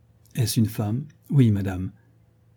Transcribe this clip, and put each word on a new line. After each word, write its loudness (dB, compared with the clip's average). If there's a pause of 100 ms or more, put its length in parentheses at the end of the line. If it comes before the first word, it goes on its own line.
(340)
Est-ce 0
une 4
femme ? » « -4 (260)
Oui, 4
madame. » -2 (680)